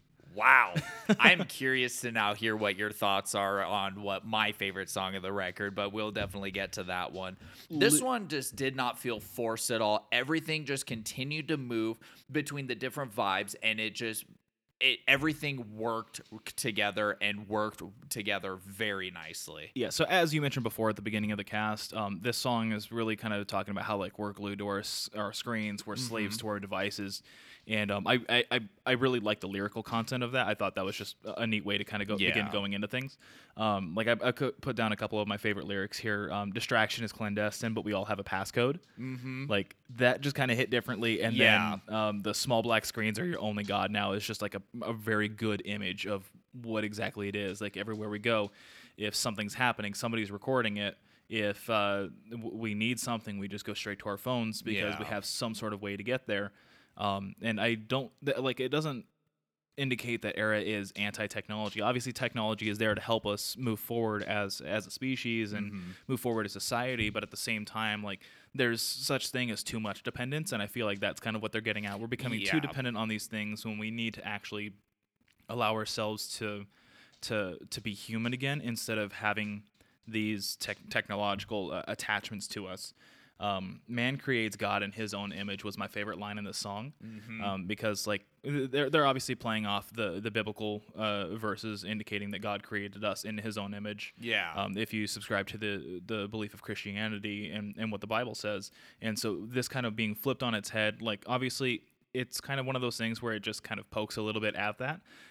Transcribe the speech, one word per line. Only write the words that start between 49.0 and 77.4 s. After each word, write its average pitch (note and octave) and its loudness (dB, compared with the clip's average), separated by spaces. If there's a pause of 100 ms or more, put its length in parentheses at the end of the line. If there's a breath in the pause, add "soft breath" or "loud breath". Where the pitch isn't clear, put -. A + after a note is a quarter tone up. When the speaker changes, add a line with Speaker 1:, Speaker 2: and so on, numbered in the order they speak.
Speaker 2:
something's G#2 -2
happening, A2 0
somebody's A2+ 0
recording A2 2
it. G2+ -2 (320 soft breath)
If, G#2 0
uh, G2+ 2 (220)
w-, A2+ -8
we A2 -2
need A2+ 2
something, A2 -4
we G2 -4
just G2+ -8
go G#2+ -4
straight G#2 -6
to - -6
our G2+ -2
phones A#2 0
because F#2 0
we - -4
Speaker 1:
Yeah. - -4
Speaker 2:
have G2+ -4
some A2+ -4
sort G#2 -4
of G2 -6
way G2+ -4
to G#2 -6
get B2 -2
there. G2+ -2 (440 soft breath)
Um, G2 0
and G#2+ 0
I A#2 4
don't, A2+ -2 (120)
th-, C#3 2
like, C3 0
it B2+ 2
doesn't C#3+ -2 (720)
indicate B2 0
that G#2 -2
Era G#2+ 4
is G2+ -2
anti-technology. G#2+ -4
Obviously, B2 2
technology A2 0
is G#2 0
there A2 4
to G#2 -4
help A2+ 2
us G2+ -2
move A#2 0
forward A2 0
as, G2+ 0
as F2+ -2
a F#2 -14
species A#2 -2
and G#2 -4
Speaker 1:
Mm-hmm. F#2 -8 (160 loud breath)
Speaker 2:
move C3 0
forward A2+ 2
as G2+ -6
society, A#2+ 0
but G#2+ -2
at - -10
the - -12
same A2 -2
time, G#2+ -2
like, G2 -6 (340 loud breath)
there's A#2+ 4
such C3 0
thing B2 0
as G2+ -4
too A#2 -2
much G#2 -4
dependence, C3 -2
and A2 0
I G2+ -2
feel A#2 -2
like G2+ 0
that's G2 0
kind A2 -2
of G#2+ -2
what A2 -2
they're A2+ 0
getting G#2+ 0
at. G2+ -4
We're A2+ -6
becoming A#2+ -2
too G2 4
Speaker 1:
Yeah. - 0
Speaker 2:
dependent C3 -2
on A2 0
these G#2+ -2
things G#2+ -4
when G#2+ -4
we G#2+ -4
need A2+ -2
to - -10
actually G#2 -6 (720)
allow A2 2
ourselves G#2+ -2 (100)
to, G#2 -4 (560 loud breath)
to, G2+ 0 (120)